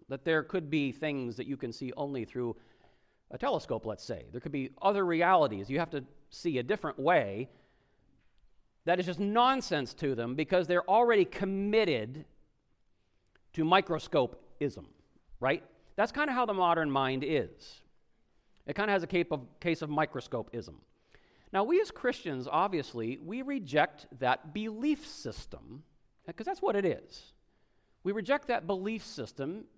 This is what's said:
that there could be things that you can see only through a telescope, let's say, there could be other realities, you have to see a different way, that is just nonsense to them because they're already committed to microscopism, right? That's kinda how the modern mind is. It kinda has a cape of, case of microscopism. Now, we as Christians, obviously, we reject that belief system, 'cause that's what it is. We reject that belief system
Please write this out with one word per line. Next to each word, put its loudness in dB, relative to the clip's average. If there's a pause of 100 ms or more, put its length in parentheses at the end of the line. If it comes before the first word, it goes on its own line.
that -8
there 2
could -4
be 0
things -4
that -8
you -6
can -6
see -8
only -4
through -6 (760)
a -12
telescope, -2
let's -6
say, -8
there -10
could -8
be -4 (120)
other 4
realities, 4
you 0
have -2
to -4 (260)
see -2
a -2
different -2
way, 2 (1400)
that 2
is 0
just -6
nonsense 2
to -2
them -4
because 2
they're 2
already 6
committed 0 (1300)
to -2
microscopism, 0 (540)
right? 2 (320)
That's 2
kinda 0
how 2
the 0
modern 4
mind 2
is. -2 (840)
It -6
kinda 0
has 2
a -8
cape 0
of, -4 (120)
case 0
of -6
microscopism. -4 (760)
Now, 2
we 4
as -2
Christians, -4
obviously, 0
we -8
reject 0 (120)
that 0
belief -2
system, -12 (420)
'cause -10
that's -6
what 2
it 2
is. -4 (680)
We -2
reject -2
that -2
belief -4
system -8 (100)